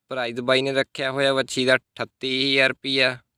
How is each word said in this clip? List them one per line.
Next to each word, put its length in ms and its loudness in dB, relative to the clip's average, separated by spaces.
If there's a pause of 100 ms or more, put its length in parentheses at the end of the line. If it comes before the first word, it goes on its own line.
(120)
ਪ੍ਰਾਈਸ 280 -6
ਬਾਈ 220 2
ਨੇ 120 -2
ਰੱਖਿਆ 380 -2
ਹੋਇਆ 220 2
ਵੱਛੀ 320 -2
ਦਾ 100 6
ਅਠੱਤੀ 760 -4
ਹਜ਼ਾਰ 180 4
ਰੁਪਈਆ, 480 -2 (200)